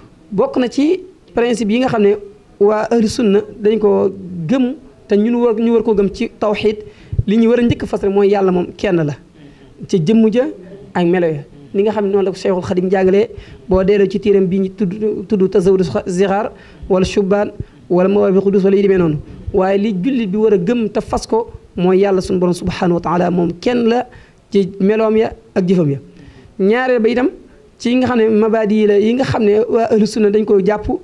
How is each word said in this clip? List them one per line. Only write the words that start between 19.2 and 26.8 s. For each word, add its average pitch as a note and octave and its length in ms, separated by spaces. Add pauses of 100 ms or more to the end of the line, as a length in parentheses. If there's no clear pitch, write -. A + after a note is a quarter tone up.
Waaye G3 240
li G#3 240
jullit A#3 280
bi G3 80
war A3 160
a G3 40
gëm G#3+ 320
te A#3 120
fas - 260
ko A3+ 220 (260)
mooy F#3 240
Yàlla G3 220
sunu F#3 180
borom F3+ 140
subhanahu F3 420
wa E3+ 60
taala F3 300
moom F3 280
kenn A#3+ 300
la B3 180 (440)
ci G3 180 (100)
meloom A3 380
ya A3+ 160 (220)
ak F#3+ 120
jëfam F3 240
ya. C#3 60 (640)
Ñaareel A#3+ 420